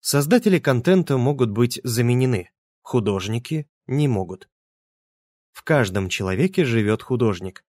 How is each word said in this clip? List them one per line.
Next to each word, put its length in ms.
Создатели 580
контента 600
могут 320
быть 340
заменены, 640
художники 880
не 220
могут. 400
В 100
каждом 460
человеке 560
живет 380
художник. 680